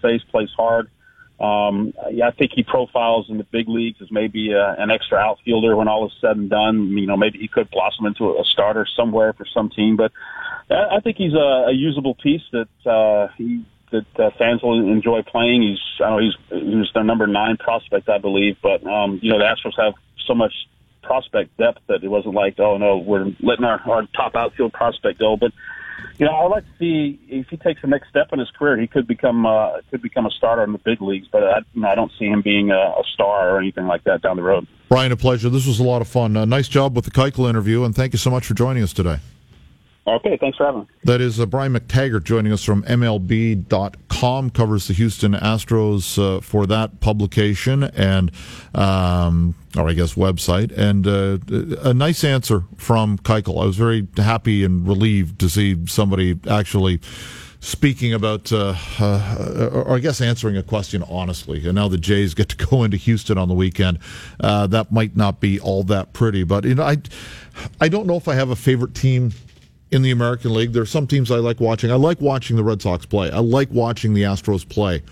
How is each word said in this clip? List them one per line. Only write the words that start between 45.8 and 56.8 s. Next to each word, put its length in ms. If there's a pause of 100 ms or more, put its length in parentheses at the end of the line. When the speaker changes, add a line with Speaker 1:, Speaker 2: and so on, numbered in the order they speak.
Speaker 2:
uh, 260
for 240
that 340
publication 800
and, 480 (420)
um, 840 (200)
or 120
I 60
guess 200
website. 640
And, 300
uh, 300 (440)
a 100
nice 300
answer 400 (140)
from 420
Keuchel. 420
I 60
was 80
very 320 (100)
happy 460
and 240
relieved 540
to 80
see 280 (100)
somebody 520 (100)
actually 520 (580)